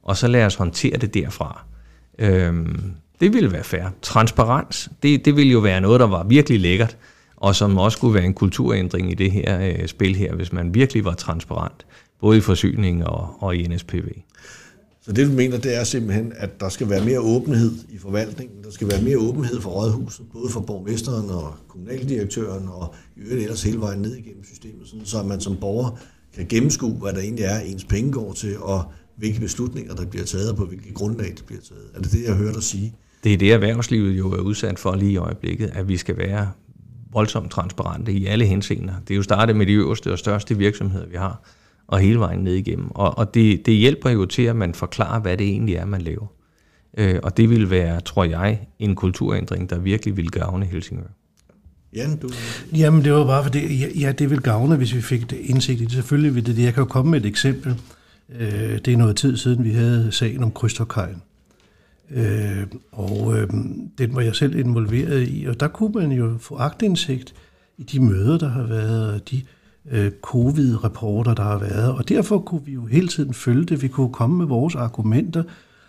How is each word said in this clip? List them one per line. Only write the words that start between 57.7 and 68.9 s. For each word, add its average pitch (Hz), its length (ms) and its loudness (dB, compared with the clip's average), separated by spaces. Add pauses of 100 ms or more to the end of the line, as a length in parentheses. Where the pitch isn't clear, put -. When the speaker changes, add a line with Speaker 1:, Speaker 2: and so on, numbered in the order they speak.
Speaker 3:
Øh, 110 460 -2
det - 40 0
er 120 80 4
noget 110 200 6
tid 131 200 2
siden, 123 280 2
vi 110 60 2
havde 117 420 2
sagen 127 300 -2
om 113 100 0
Krydstogtkajen. 98 720 -4 (880)
Øh, 104 560 -2 (260)
og, 107 460 -2
øh, 107 100 -2 (500)
den 123 160 -2
var 127 60 -2
jeg 113 140 0
selv 143 240 0
involveret 123 720 0
i, - 200 -6
og 120 120 -6
der 147 80 0
kunne 214 260 -2
man 160 180 0
jo 117 280 0
få - 160 -14
aktindsigt 147 800 -2 (440)
i - 40 -16
de 131 180 -2
møder, 117 380 4
der 156 100 0
har 123 140 -2
været, 110 520 -2